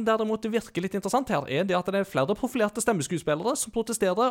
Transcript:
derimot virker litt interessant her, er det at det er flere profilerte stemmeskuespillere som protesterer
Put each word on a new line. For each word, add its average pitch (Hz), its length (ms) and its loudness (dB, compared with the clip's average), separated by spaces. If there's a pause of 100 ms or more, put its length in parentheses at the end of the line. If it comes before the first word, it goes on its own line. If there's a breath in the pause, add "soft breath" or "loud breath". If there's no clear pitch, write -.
derimot 220 440 2
virker 214 320 -2
litt 190 140 -2
interessant 202 340 0
her, 147 220 0
er 151 140 2
det 190 120 0
at 180 100 0
det 190 100 0
er 196 120 2
flere 135 260 2
profilerte 226 460 0
stemmeskuespillere 170 760 0
som - 160 -6
protesterer 226 560 2